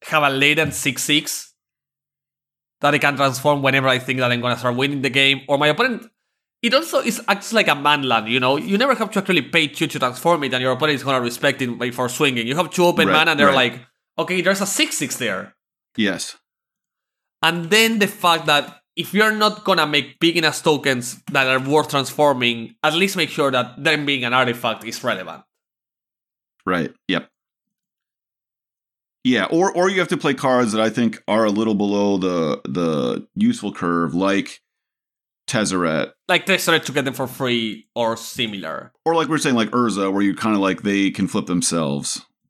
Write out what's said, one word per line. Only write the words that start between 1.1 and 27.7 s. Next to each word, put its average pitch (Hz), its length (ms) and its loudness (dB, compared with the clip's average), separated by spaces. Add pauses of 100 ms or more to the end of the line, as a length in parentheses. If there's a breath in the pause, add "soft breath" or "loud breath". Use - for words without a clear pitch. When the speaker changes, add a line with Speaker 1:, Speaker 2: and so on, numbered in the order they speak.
Speaker 1:
that 147 140 2
I 147 40 2
can 143 180 2
transform 139 440 2
whenever 135 280 2
I 127 100 4
think 127 220 -4
that 123 120 2
I'm 120 80 0
gonna 120 160 -2
start 123 200 -2
winning 139 260 -2
the 135 80 0
game. 135 380 2
Or 143 100 2
my 151 100 2
opponent, 220 380 0 (560)
it 233 100 0
also 302 280 0
is, - 280 -2
acts 196 240 -4
like 202 160 4
a 147 60 4
man 143 300 2
land, 113 220 2
you 123 140 0
know? 131 160 4
You 196 220 0
never 262 160 2
have 208 160 -4
to - 80 -2
actually 185 240 2
pay 160 240 0
two 156 200 -4
to 143 120 -6
transform 139 460 0
it, 131 100 -2
and 127 80 0
your 131 100 2
opponent 147 240 0
is 120 80 -8
gonna 131 160 2
respect 135 400 0
it 120 180 -4
before 123 300 -4
swinging. 120 380 0
You 135 100 -4
have 175 140 0
two 180 160 4
open 165 200 4
Speaker 2:
Right, - 120 4
Speaker 1:
mana, 160 140 4
and 143 80 0
they're 143 80 6
Speaker 2:
right. 127 240 4
Speaker 1:
like, 123 80 -16 (380)
"Okay, 175 220 -2
there's 190 220 0
a 196 40 -2
six 302 300 -2
six 139 200 -4
there." 101 380 -6 (400)
Speaker 2:
Yes. 98 440 -2 (1040)
Speaker 1:
And 165 260 -6
then 226 300 0
the 202 100 0
fact 165 380 0
that 147 340 -2 (160)
if - 160 -8
you're 214 240 2
not 208 280 0
gonna 175 220 2
make 147 340 -2
big 170 180 2
enough 156 240 0
tokens 135 580 0 (120)
that 135 140 2
are 131 140 2
worth 147 300 0
transforming, 127 920 0
at 151 120 2
least 190 220 0
make 156 120 0
sure 139 220 0
that 127 340 -2
them 151 220 0
being 135 180 -2
an 120 80 -2
artifact 120 520 0
is 113 200 -10
relevant. 92 380 -6 (1200)
Speaker 2:
Right, 87 300 -2 (140)
yep. 87 200 -2 (1900)